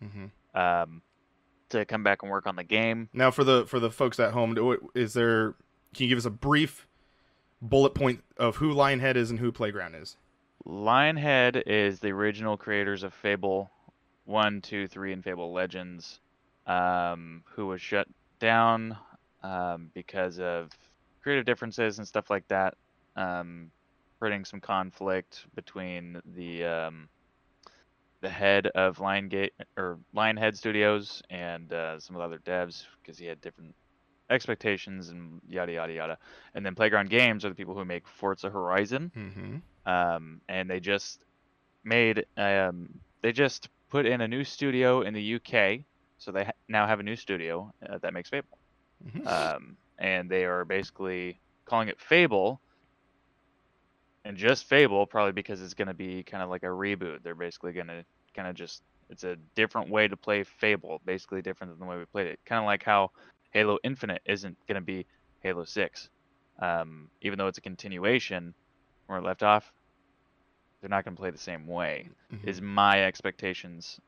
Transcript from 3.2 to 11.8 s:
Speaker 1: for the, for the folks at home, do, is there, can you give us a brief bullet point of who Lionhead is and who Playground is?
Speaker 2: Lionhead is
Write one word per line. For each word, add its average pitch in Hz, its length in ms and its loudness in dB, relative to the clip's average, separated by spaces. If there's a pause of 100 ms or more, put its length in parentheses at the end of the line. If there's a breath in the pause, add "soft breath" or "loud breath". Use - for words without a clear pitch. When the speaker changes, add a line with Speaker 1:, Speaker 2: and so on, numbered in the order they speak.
Speaker 1:
for 147 120 2
the, 131 240 6
for 131 120 0
the 113 120 2
folks 127 280 0
at 110 140 4
home, 117 220 2
do, 117 400 0
is 113 180 0
there, 113 380 4 (420)
can - 100 -2
you 127 40 2
give 123 100 4
us 117 80 -2
a 120 60 0
brief 143 560 0 (760)
bullet 135 320 6
point 123 300 2 (140)
of 117 200 2
who 151 160 2
Lionhead 135 420 4
is 117 140 2
and 117 100 -4
who 120 120 0
Playground 101 440 -4
is? 78 220 -16 (480)
Speaker 2:
Lionhead 127 1040 4
is 101 320 2